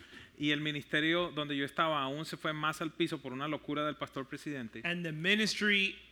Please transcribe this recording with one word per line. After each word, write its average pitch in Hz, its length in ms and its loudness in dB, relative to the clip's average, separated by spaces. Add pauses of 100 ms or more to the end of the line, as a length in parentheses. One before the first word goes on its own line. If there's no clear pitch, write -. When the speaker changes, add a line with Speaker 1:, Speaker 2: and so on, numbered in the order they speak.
(380)
Speaker 1:
y 147 120 2
el 147 100 2
ministerio 156 720 2
donde 147 240 -2
yo 139 80 0
estaba 156 380 2
aún 143 220 -2
se 156 120 -8
fue 156 160 -2
más 151 280 0
al 165 100 -2
piso 165 280 0
por 135 140 -8
una 135 140 -4
locura 147 380 -2
del 147 100 0
pastor 139 300 -6
presidente, 131 600 -8
Speaker 2:
and 175 200 -2
the 160 80 -4
ministry 196 840 4 (160)